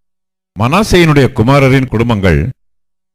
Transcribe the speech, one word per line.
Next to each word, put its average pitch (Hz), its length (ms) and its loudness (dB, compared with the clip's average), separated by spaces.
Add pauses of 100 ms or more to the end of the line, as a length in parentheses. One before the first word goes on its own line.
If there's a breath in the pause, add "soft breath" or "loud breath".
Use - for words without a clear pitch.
(580)
மனாசேயினுடைய 151 760 0
குமாரரின் 135 540 0
குடும்பங்கள் 107 640 -2 (640)